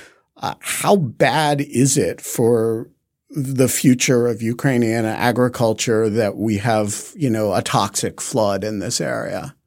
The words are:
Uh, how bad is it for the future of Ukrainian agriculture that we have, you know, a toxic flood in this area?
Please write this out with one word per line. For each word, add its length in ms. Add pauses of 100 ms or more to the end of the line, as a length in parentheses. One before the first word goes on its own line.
(380)
Uh, 220
how 360
bad 640
is 360
it 220
for 680 (400)
the 400
future 580
of 140
Ukrainian 640
agriculture 1040
that 260
we 220
have, 580
you 140
know, 240
a 80
toxic 580
flood 440
in 160
this 200
area? 560 (120)